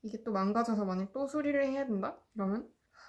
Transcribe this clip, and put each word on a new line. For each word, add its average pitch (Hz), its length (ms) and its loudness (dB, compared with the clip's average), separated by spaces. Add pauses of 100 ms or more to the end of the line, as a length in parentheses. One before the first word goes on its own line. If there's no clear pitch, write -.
이게 220 200 -8
또 220 100 -4
망가져서 208 520 2
만약 190 280 -2
또 277 140 -2
수리를 285 400 2
해야 269 200 0
된다? 202 300 -2 (180)
이러면 202 360 -2 (380)